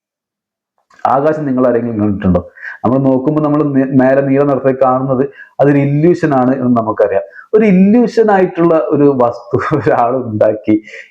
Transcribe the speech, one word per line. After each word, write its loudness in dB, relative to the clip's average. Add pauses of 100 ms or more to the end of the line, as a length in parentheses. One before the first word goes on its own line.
(1040)
ആകാശം 0
നിങ്ങൾ -2
ആരെങ്കിലും -2
കണ്ടിട്ടുണ്ടോ? 0 (380)
നമ്മൾ 0
നോക്കുമ്പോൾ 0
നമ്മൾ 0 (140)
നി-, 0
മേലെ 2
നീല 0
നിറത്തിൽ 0
കാണുന്നത് 0 (320)
അതൊരു 2
ഇല്യൂഷൻ 0
ആണ് 2
എന്ന് -2
നമുക്കറിയാം. -2 (280)
ഒരു 4
ഇല്യൂഷൻ 2
ആയിട്ടുള്ള 2 (160)
ഒരു 2 (120)
വസ്തു -2
<laughs> -4
ഒരാൾ 0 (180)
ഉണ്ടാക്കി 0 (340)